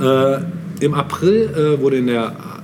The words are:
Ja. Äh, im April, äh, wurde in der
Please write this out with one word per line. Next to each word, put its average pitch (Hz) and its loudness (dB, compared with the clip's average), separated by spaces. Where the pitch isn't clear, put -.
Ja. 135 2
Äh, - -6
im 143 2
April, 190 0
äh, 151 2
wurde 135 2
in 123 0
der 117 -2